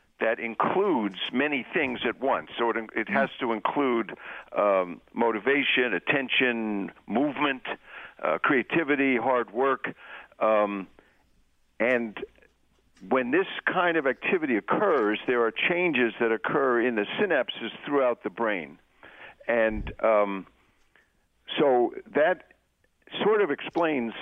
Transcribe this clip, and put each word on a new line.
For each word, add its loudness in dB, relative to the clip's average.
that 0
includes 0
many -2
things -2
at -4
once. -2
So 2
it, 0
it -4
has 0
to -2
include, 0
um, 2
motivation, 0
attention, -2
movement, -2
uh, 0
creativity, 2
hard 0
work. 0
Um, 2
and 0
when 2
this 2
kind 2
of 0
activity 0
occurs, 2
there 2
are 0
changes 0
that 2
occur 2
in 0
the 0
synapses -2
throughout 0
the -4
brain. -4
And, 0
um, 2
so 4
that 2
sort 4
of 2
explains -2